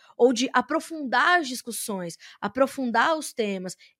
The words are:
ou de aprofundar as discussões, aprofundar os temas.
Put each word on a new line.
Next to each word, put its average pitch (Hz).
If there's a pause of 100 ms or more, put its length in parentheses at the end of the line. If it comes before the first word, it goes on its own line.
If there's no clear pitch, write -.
(180)
ou 254
de 240
aprofundar 294
as 277
discussões, 208 (240)
aprofundar 254
os 294
temas. 190 (220)